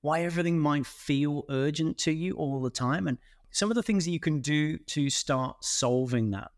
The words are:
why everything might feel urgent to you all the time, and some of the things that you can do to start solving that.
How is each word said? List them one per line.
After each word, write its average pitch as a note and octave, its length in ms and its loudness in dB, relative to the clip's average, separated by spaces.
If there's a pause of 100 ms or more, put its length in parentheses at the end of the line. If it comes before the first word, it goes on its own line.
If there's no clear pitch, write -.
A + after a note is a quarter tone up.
why D#3+ 220 0
everything E3+ 360 2
might D3 260 2
feel D3 640 0
urgent D3 480 0
to - 140 0
you E3+ 220 -2
all C#3 280 -2
the B2+ 80 0
time, C#3+ 380 -2
and B2+ 100 -2 (340)
some G#3 200 0
of A3+ 40 0
the A#3 80 2
things G3+ 200 2
that E3+ 80 -2
you E3 80 -2
can D3+ 220 0
do D3+ 360 0
to C#3+ 320 -2
start C3+ 540 -2
solving B2 680 0
that. G2 260 -6